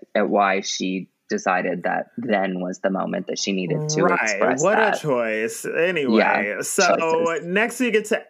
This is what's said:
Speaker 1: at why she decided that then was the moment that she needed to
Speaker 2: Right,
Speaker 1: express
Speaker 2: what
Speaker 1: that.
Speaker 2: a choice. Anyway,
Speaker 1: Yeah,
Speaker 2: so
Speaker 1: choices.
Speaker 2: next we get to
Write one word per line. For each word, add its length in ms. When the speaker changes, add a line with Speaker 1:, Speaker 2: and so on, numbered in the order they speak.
Speaker 1:
at 160
why 320
she 460
decided 540
that 240
then 440
was 180
the 100
moment 380
that 100
she 140
needed 380
to 140
Speaker 2:
Right, 180
Speaker 1:
express 420
Speaker 2:
what 140
Speaker 1:
that. 200
Speaker 2:
a 20
choice. 680
Anyway, 540
Speaker 1:
Yeah, 420
Speaker 2:
so 360
Speaker 1:
choices. 480
Speaker 2:
next 360
we 100
get 140
to 240